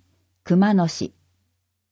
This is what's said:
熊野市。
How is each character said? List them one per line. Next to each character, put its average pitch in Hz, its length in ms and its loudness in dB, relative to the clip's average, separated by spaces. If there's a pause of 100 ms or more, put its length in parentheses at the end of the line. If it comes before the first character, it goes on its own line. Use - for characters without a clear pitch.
(440)
熊 196 320 2
野 175 120 0
市。 - 260 -10 (800)